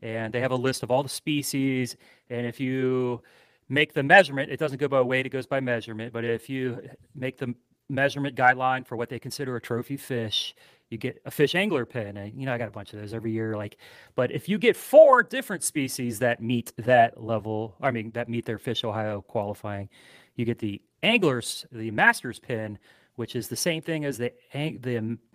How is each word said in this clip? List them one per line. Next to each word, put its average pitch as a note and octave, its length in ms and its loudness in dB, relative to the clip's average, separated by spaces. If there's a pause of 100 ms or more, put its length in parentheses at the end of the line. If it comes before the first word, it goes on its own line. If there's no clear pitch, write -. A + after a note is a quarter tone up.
and A2 300 -6
they B2 60 -2
have B2+ 140 0
a C3 40 0
list B2+ 280 -2
of A#2 80 -2
all C3 100 4
the C#3 60 -6
species. C3+ 880 -2 (340)
And A#2+ 160 -4
if A#2 140 -8
you B2+ 640 0 (460)
make D3 240 4
the C#3+ 120 0
measurement, C#3+ 480 4
it B2+ 80 -4
doesn't C#3 180 -2
go C#3+ 80 0
by C3+ 140 4
weight, B2+ 260 2
it B2+ 40 -8
goes C3 180 -6
by C#3 100 0
measurement. A#2 540 -4
But A#2 120 -4
if A#2 240 -2
you B2+ 320 -4 (360)
make C3 220 -6
the B2 180 -6 (320)
measurement C#3 480 0
guideline B2+ 500 4
for - 80 -10
what A#2 140 -4
they A#2+ 100 -8
consider C3 380 -6
a A2+ 40 -6
trophy A#2+ 360 -4
fish, A#2 580 -4 (360)
you A2+ 60 -8
get B2 280 -6
a A#2 80 -12
fish D3 240 4
angler F3+ 280 2
pin. G#2 320 -6
And, G2+ 220 -10
you C3 80 -6
know, C3 80 -2
I A#2 40 -2
got A2+ 100 -4
a - 20 -20
bunch G#2 220 -14
of G#2 80 -12
those G#2 120 -10
every A2+ 200 -4
year. A2 240 -2
Like, G#2 220 -8 (360)
but B2 160 0
if - 180 -8
you G#3 100 0
get G#3+ 180 4
four C4 480 10
different A#3+ 400 -6
species B2 560 -2
that A#2+ 200 4
meet A#2 360 -2
that A#2 440 6
level, A2 600 -4
I C3+ 100 2
mean, A2+ 220 -4
that A#2 160 -6
meet A#2 180 -4
their A2 120 -4
Fish - 260 -4
Ohio G#2+ 380 -4
qualifying, G2+ 640 -6 (480)
you A#2 80 -2
get A2+ 160 -2
the G#2 200 -6 (220)
anglers, E3+ 720 0
the A2+ 180 -8
master's C#3+ 480 2
pin, A2 400 -6 (380)
which A#2 200 -6
is A#2 100 -4
the - 100 -8
same D#3+ 260 -2
thing D#3 240 -2
as C3+ 100 -4
the A#2+ 160 -4 (220)
ang-, D3 260 -4
the, B2 160 -2
um, A2+ 220 -4 (160)